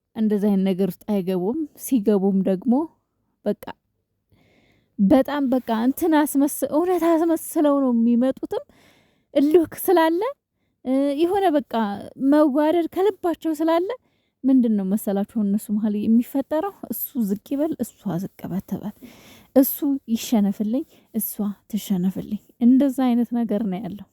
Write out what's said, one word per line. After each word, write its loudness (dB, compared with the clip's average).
እንደዚህ 0
አይነት 2
ነገር 0
ውስጥ -10
አይገቡም። -2
ሲገቡም 0
ደግሞ 0
በቃ -4
በጣም 2
በቃ -2
እንትን 0
አስመስ-፣ 0
እውነት 0
አስመስለው 2
ነው 0
የሚመጡትም። 0
እልህ 4
ስላለ፣ 2
እ፣ -4
የሆነ 0
በቃ -2
መዋደድ 4
ከልባቸው -2
ስላለ 0
ምንድን 4
ነው 0
መሰላችሁ -2
እነሱ 0
መሀል -2
የሚፈጠረው? 0
እሱ -8
ዝቅ -4
ይበል፣ -2
እሷ -6
ዝቅ -8
በትበል፣ -8
እሱ 2
ይሸነፍልኝ፣ -2
እሷ -6
ትሸነፍልኝ፣ -4
እንደዛ 4
አይነት 0
ነገር -2
ነው -4
ያለው። -10